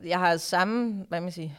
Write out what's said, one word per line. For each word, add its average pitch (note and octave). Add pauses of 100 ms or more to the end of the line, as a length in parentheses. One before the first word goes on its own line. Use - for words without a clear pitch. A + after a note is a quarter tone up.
jeg F3
har F3
samme, G3+
hvad E3+
man F3
siger, D#3+